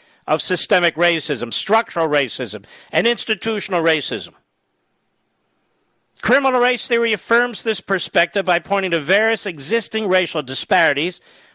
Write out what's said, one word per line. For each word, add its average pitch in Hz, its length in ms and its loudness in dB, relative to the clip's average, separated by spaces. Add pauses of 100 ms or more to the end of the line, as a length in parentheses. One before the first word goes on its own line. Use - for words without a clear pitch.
(260)
of 156 160 0
systemic 175 540 2
racism, 151 560 0
structural 196 560 0
racism, 123 560 -2 (260)
and 196 160 2
institutional 214 760 -2
racism. 151 500 0 (1900)
Criminal 262 380 2
race 247 280 0
theory 233 240 0
affirms 233 500 0
this 220 180 -2
perspective 185 640 0
by 175 140 2
pointing 190 320 -2
to 165 100 0
various 208 460 0
existing 202 600 -4
racial 180 340 0
disparities, 147 760 0 (340)